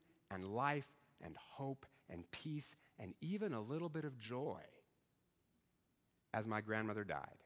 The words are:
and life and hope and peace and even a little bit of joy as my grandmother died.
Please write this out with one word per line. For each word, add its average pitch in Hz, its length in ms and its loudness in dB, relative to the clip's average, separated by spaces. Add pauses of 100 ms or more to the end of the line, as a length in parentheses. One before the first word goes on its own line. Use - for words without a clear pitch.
(300)
and 95 140 -2 (100)
life 139 340 4 (340)
and 82 160 -8
hope - 480 -6 (240)
and 85 220 -6
peace - 440 -2 (240)
and 92 220 -4
even 196 320 2
a 113 80 2
little 151 260 2
bit 156 160 0
of 135 160 -2
joy 117 420 0 (1700)
as 110 120 2
my 110 140 4
grandmother 110 440 2
died. 76 420 -2